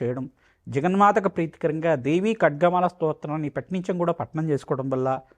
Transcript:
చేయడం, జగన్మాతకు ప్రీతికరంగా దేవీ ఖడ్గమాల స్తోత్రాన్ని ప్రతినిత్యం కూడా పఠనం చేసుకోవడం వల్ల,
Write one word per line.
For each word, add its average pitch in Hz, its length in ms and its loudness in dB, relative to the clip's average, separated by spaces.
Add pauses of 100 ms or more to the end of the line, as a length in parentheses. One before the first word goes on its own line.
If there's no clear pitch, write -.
చేయడం, 127 260 -4 (400)
జగన్మాతకు 196 600 4
ప్రీతికరంగా 160 640 -2
దేవీ 165 380 0
ఖడ్గమాల 175 540 2
స్తోత్రాన్ని 151 640 -4
ప్రతినిత్యం 180 480 -6
కూడా 226 160 0
పఠనం - 360 -6
చేసుకోవడం 135 400 -2
వల్ల, 131 300 -2 (180)